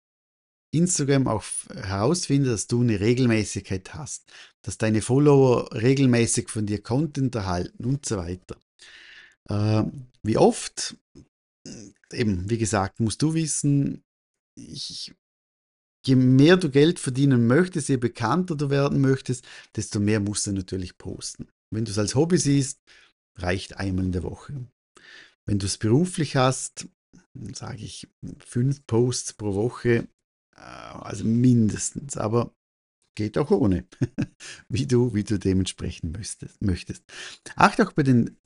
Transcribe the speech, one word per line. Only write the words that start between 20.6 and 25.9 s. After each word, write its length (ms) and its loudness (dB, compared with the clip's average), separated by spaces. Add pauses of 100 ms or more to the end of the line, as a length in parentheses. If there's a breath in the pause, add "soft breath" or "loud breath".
posten. 500 -14 (220)
Wenn 140 -4
du's 140 -4
als 160 0
Hobby 240 4
siehst, 420 0 (560 soft breath)
reicht 420 -4
einmal 260 -2
in 80 -2
der 100 -4
Woche. 320 -12 (920 loud breath)
Wenn 120 0
du's 200 -4
beruflich 580 0